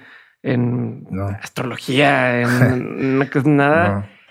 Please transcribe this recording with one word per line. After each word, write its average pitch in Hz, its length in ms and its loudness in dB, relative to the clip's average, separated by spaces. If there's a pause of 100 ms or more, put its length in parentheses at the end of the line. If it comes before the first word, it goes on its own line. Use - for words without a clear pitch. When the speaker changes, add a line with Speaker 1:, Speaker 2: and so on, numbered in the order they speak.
(420)
Speaker 1:
en 120 680 -4
Speaker 2:
No. 98 180 -4
Speaker 1:
astrología, 127 1120 0
en 123 760 0
Speaker 2:
<laughs> - 0 -
Speaker 1:
no 139 120 0
crees 139 160 0
en 147 100 4
nada? 143 440 2
Speaker 2:
No. 104 60 -8 (240)